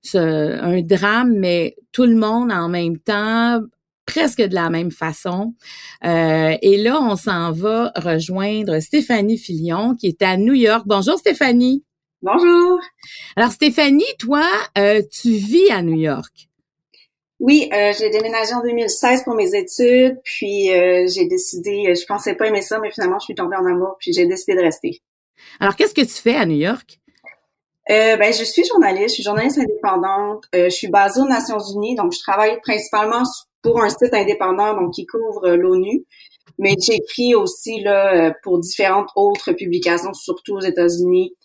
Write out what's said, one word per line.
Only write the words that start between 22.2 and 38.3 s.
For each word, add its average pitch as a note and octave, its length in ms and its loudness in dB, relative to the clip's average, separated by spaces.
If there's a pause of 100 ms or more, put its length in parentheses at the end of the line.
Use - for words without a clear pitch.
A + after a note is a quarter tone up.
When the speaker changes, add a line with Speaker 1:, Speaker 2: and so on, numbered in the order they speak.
Speaker 2:
pas G#3+ 120 -2
aimer G#3 140 0
ça, G#3+ 180 -4
mais G#3+ 120 -8
finalement, F#3+ 280 -4
je - 40 -12
suis - 120 -12
tombée F#3 200 -6
en F#3 100 -2
amour, F3+ 320 -2
puis - 140 -8
j'ai F3 140 2
décidé F#3 320 -2
de F#3 40 2
rester. E3+ 400 -4 (600)
Speaker 1:
Alors, G3 160 0
qu'est-ce G4+ 160 0
que D4 80 0
tu - 200 -4
fais A#3 140 0
à A#3 100 0
New D#3 120 0
York ? F#3+ 420 -4 (880)
Speaker 2:
Euh, A3 280 4
ben, G#3+ 160 2
je A3+ 100 -2
suis E4+ 220 2
journaliste, G4 440 2
je - 40 -2
suis - 100 -6
journaliste A3 340 0
indépendante, G3+ 840 -2 (100)
euh, F3 120 4
je F3+ 100 0
suis - 140 -6
basée G3+ 320 2
aux C#4 80 2
Nations A3 300 -2
Unies, G#3 360 -6
donc F3 160 -2
je - 80 -8
travaille G#3+ 420 0
principalement G#3+ 600 -2
s-, - 240 -2 (160)
pour A#3 200 2
un G#3+ 80 2
site B3 240 0
indépendant, G3+ 600 0
donc F3 200 -2
qui - 120 -10
couvre, G#3 420 -4
euh, F3 80 4
l'onu, F#3 480 0 (540)
mais G3+ 180 2 (100)
j'écris A#3+ 500 0
aussi, G#3 440 -2
là, G3 340 2 (140)
euh, D#3+ 60 0 (100)